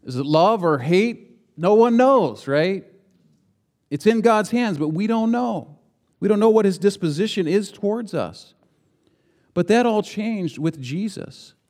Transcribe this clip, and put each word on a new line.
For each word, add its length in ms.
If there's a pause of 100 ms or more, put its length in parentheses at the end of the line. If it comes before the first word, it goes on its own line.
Is 140
it 100
love 380
or 140
hate? 600 (160)
No 180
one 220
knows, 500
right? 380 (1040)
It's 160
in 140
God's 300
hands, 260
but 120
we 180
don't 240
know. 480 (400)
We 100
don't 120
know 100
what 140
his 140
disposition 680
is 240
towards 420
us. 420 (1000)
But 140
that 180
all 160
changed 560
with 220
Jesus. 760 (160)